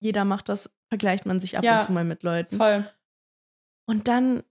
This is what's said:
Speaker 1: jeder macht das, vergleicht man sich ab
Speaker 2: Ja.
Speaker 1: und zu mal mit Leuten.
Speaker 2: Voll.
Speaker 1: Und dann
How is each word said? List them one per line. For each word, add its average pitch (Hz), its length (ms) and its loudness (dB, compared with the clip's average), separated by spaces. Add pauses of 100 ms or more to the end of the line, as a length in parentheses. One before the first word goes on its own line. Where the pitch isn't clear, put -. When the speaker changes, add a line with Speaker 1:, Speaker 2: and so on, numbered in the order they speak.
Speaker 1:
jeder 208 240 0
macht 202 240 -2
das, - 240 -6 (160)
vergleicht 196 360 0
man 185 140 -2
sich 185 180 -6
ab 190 60 0
Speaker 2:
Ja. 233 140 4
Speaker 1:
und 214 60 2
zu 190 100 -2
mal 170 120 0
mit 165 180 -6
Leuten. 170 340 -4
Speaker 2:
Voll. 208 320 2 (1000)
Speaker 1:
Und 214 200 -2
dann 247 420 2